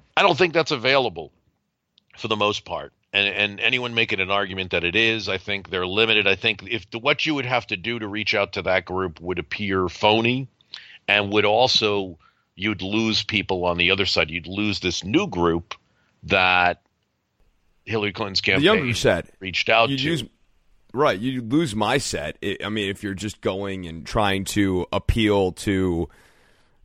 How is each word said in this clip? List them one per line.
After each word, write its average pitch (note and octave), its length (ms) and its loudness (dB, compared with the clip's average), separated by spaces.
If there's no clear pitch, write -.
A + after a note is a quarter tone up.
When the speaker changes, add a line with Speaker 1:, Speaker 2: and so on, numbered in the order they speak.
Speaker 1:
I E3+ 60 4
don't E3+ 160 4
think E3+ 160 2
that's D#3+ 180 0
available A#2 580 0
for - 120 -8
the G#2+ 80 0
most G#2 280 0
part. D2 280 -10
And, G2+ 140 2
and G2+ 320 -2
anyone A#2+ 340 -2
making A2 240 0
an F#2+ 140 -2
argument F#2+ 400 -2
that F2 100 0
it F2 140 -2
is, A2+ 320 0
I F#2+ 100 -2
think G2 320 -8
they're F#2 160 -2
limited. G#2+ 400 0
I G2 80 4
think G2 340 -2
if A2 220 -8
the, A#2 80 -8
what C#3+ 260 -2
you D#3 120 0
would B2+ 100 -4
have B2 220 -2
to G#2+ 80 -4
do A2+ 240 -6
to G#2+ 80 -8
reach G#2 260 -4
out G2+ 200 -2
to F#2+ 80 -4
that F#2 240 2
group F2+ 340 -4
would F2 180 -4
appear F#2+ 500 -2
phony, A#2 600 2
and G2+ 260 2
would G#2 120 4
also, G#2 760 2
you'd G2+ 260 -2
lose G#2+ 400 0
people F2+ 440 -2
on F2 120 2
the F2 140 4
other G2 120 2
side. E2 260 0
You'd E2+ 180 -8
lose G2+ 320 -2
this F2+ 240 -2
new D#3+ 240 0
group E2+ 460 0
that F2+ 580 2
Hillary G#2 280 -2
Clinton's G2 280 -6
Speaker 2:
The F#2+ 200 2
younger G3+ 200 4
Speaker 1:
campaign A#2+ 160 -2
Speaker 2:
set. F#2+ 300 2
Speaker 1:
reached F#2 300 -4
out A#2 220 6
Speaker 2:
You'd C3 100 -2
Speaker 1:
to. C3 40 -2
Speaker 2:
use, D3+ 200 -2
right, B2+ 260 2
you'd B2 340 -4
lose D3+ 200 0
my A2 260 0
set. D#2 440 -6
I, F#2+ 220 -4
I G2 40 -6
mean, G#2 220 -4
if G2 140 -10
you're G2 100 -6
just G2+ 260 -8
going F#2+ 460 -4
and E2 180 -12
trying G2 420 0
to F#2+ 460 2
appeal G2+ 600 2
to F#2 560 0